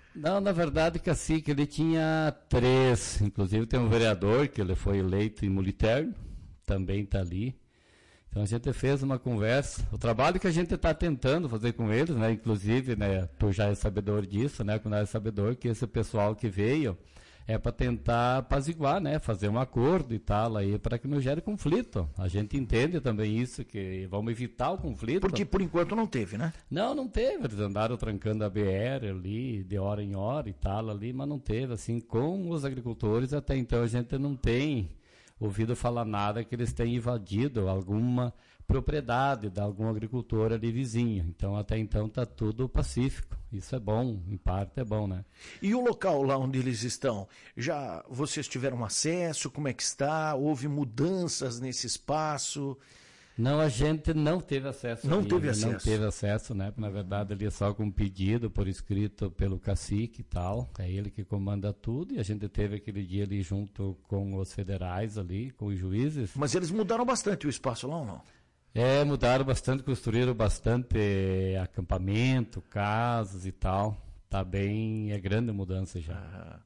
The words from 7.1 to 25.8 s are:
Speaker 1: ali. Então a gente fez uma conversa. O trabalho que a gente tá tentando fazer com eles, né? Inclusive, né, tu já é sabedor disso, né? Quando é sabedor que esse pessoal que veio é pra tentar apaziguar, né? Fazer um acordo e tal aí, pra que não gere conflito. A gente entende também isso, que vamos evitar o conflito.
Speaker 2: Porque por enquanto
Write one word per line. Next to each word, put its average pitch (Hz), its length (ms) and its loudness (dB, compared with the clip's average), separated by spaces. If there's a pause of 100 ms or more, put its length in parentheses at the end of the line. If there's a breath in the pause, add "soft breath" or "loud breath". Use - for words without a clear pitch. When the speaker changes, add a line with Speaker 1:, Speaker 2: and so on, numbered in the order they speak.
Speaker 1:
ali. 95 360 -2 (760 soft breath)
Então 101 120 0
a 104 40 2
gente 117 280 -2
fez 135 280 2
uma 135 160 0
conversa. 120 720 0
O 107 60 -4
trabalho 123 420 2
que - 80 0
a 180 40 4
gente 170 260 2
tá 160 160 2
tentando 151 560 0
fazer 113 240 0
com 113 180 0
eles, 143 240 2
né? 113 160 4
Inclusive, 113 640 2
né, 98 320 2 (120)
tu 104 120 4
já 101 180 2
é 104 60 2
sabedor 104 520 0
disso, 110 360 -2
né? 104 160 0
Quando 107 180 -2
é 104 100 2
sabedor 107 500 -2
que - 100 -6
esse 117 200 -2
pessoal 107 500 0
que - 100 -2
veio 107 500 2 (500 loud breath)
é 110 100 0
pra 117 160 -2
tentar 120 640 2
apaziguar, 143 640 0
né? 156 180 0
Fazer 101 300 -2
um 107 100 2
acordo 131 540 2
e 104 60 0
tal 107 400 0
aí, 101 200 2
pra 117 200 -2
que 135 100 -6
não 143 140 2
gere 143 180 0
conflito. 190 680 0 (120)
A 92 100 -2
gente 104 260 -2
entende 139 460 2
também 110 380 0
isso, 123 260 -4
que 95 460 -8
vamos 104 200 -2
evitar 123 420 -4
o 190 60 -4
conflito. 165 440 -2
Speaker 2:
Porque 190 240 0
por 190 160 2
enquanto 175 340 2